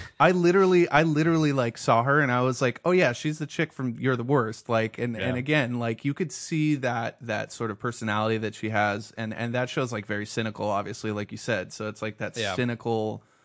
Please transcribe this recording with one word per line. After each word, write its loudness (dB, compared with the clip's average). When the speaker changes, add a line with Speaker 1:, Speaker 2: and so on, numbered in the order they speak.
Speaker 1:
I 8
literally, 6
I 4
literally, 4
like, 0
saw 4
her 4
and 2
I 2
was 0
like, 0
"Oh 2
yeah, 4
she's -4
the -6
chick -4
from -6
You're 2
the -2
Worst." 0
Like, 0
and, -2
and -2
Speaker 2:
Yeah. -2
Speaker 1:
again, 0
like, -4
you 0
could -4
see -2
that, -4
that -6
sort -6
of -10
personality -2
that -4
she -6
has, 0
and, -6
and -6
that -2
show's, -4
like, -6
very -6
cynical, -4
obviously, -4
like -6
you -12
said. -4
So -8
it's, -10
like, -8
that -8
Speaker 2:
Yeah. -2
Speaker 1:
cynical, -2